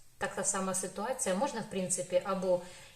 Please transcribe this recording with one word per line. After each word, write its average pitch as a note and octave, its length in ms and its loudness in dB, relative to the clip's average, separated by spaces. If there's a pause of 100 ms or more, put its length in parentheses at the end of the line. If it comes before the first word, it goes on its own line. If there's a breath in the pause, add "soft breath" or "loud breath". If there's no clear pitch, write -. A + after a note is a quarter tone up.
(180)
така G3 260 -2
сама F#3+ 300 0
ситуація, G#3 600 0
можна, A3 260 0
в - 80 -8
принципі, F3+ 540 0
або F#3 380 2 (340 loud breath)